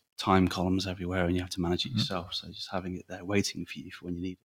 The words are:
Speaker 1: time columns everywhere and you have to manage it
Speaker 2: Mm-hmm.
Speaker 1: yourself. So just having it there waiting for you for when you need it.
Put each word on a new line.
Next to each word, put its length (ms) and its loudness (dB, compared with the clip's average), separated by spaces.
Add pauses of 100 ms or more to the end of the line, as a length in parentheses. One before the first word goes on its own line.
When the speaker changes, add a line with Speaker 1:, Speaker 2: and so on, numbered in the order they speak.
(180)
Speaker 1:
time 300 6
columns 400 0
everywhere 380 0
and 100 4
you 60 2
have 80 -8
to 100 -4
manage 260 2
it 40 -6
Speaker 2:
Mm-hmm. 80 -2
Speaker 1:
yourself. 380 -2
So 140 -6
just 220 -10
having 260 -4
it 120 -12
there 160 -10
waiting 400 0
for 140 -12
you 120 -12
for 140 -16
when 100 -4
you 60 -4
need 120 -2
it. 40 -12 (100)